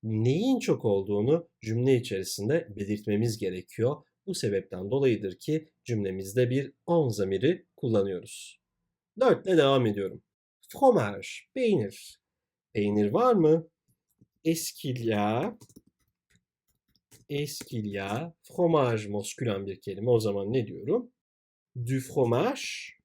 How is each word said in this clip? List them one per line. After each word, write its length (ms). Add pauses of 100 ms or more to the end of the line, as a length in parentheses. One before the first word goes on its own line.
Neyin 560
çok 260
olduğunu 640 (120)
cümle 360
içerisinde 800
belirtmemiz 640
gerekiyor. 640 (240)
Bu 80
sebepten 560
dolayıdır 480
ki 300 (160)
cümlemizde 640
bir 220 (140)
on 220
zamiri 580 (100)
kullanıyoruz. 840 (600)
Dörtle 360
devam 300
ediyorum. 360 (460)
Fromage, 600 (260)
peynir. 680 (520)
Peynir 400
var 220
mı? 340 (760)
Est-ce 300
qu'il 320
y 80
a, 440 (1700)
est-ce 360
qu'il 220
y 140
a 420
fromage 680
maskülen 580
bir 140
kelime. 300
O 100
zaman 320
ne 140
diyorum? 440 (680)
Du 240
fromage. 1040